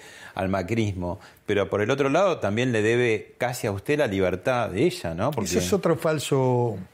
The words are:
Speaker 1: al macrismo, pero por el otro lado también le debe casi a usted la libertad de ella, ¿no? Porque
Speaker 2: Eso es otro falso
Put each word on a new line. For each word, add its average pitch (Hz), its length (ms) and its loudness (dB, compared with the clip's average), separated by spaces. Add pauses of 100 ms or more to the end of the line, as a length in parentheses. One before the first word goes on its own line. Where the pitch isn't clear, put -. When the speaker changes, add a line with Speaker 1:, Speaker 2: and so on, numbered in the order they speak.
(340)
Speaker 1:
al 95 160 -2
macrismo, 95 680 -2 (280)
pero 101 240 0
por 101 100 2
el 107 100 2
otro 139 200 2
lado 165 300 2
también 113 320 0
le 107 100 2
debe 113 560 2
casi 127 300 -4
a 101 40 0
usted 98 260 -2
la 143 80 2
libertad 98 640 0
de 92 140 -2
ella, 151 320 -2
¿no? 104 160 0
Porque 156 200 -4
Speaker 2:
Eso 185 100 0
es 180 120 -2
otro 170 240 2
falso 127 800 0 (180)